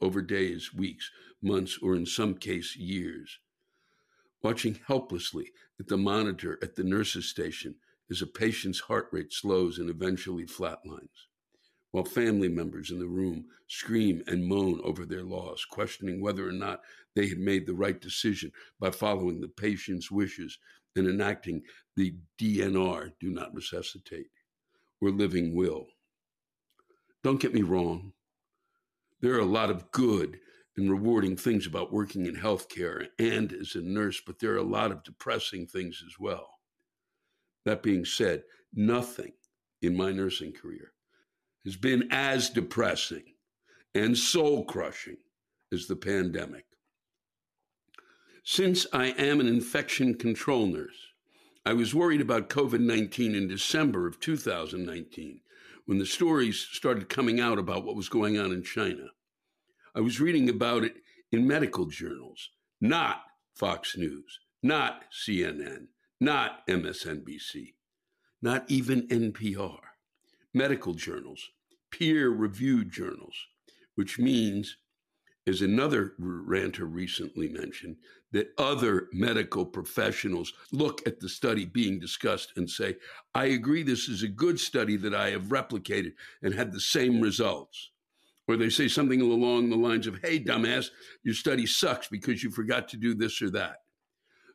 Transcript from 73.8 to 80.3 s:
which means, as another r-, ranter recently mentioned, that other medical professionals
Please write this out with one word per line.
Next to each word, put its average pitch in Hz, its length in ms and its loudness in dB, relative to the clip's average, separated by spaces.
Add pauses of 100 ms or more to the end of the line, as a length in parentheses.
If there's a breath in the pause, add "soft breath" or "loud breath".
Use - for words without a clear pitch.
which 101 240 -2
means, 113 580 2 (680 soft breath)
as 92 160 2
another 107 580 4
r-, 87 240 -6
ranter 95 400 0
recently 82 640 -4
mentioned, - 480 -10 (360 soft breath)
that 104 260 0
other 123 560 2
medical 107 500 2
professionals 95 880 -2 (200 loud breath)